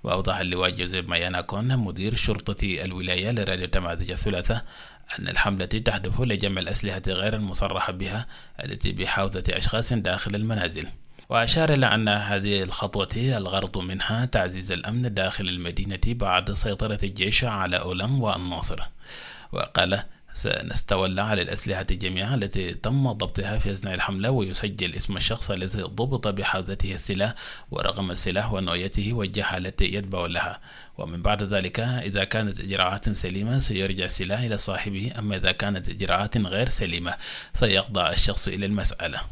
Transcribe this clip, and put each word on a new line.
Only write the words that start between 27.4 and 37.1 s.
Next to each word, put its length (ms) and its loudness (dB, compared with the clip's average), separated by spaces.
ورقم 400 0
السلاح 420 0
ونوعيته 600 0
والجهة 440 -2
التي 360 2
يتبع 320 -2
لها، 340 -2
ومن 240 -6
بعد 220 4
ذلك 360 0
إذا 440 0
كانت 360 -2
إجراءات 500 0
سليمة 500 0
سيرجع 460 0
السلاح 340 0
إلى 180 0
صاحبه، 600 -2
أما 160 -2
إذا 160 4
كانت 380 0
إجراءات 480 0
غير 320 2
سليمة 440 0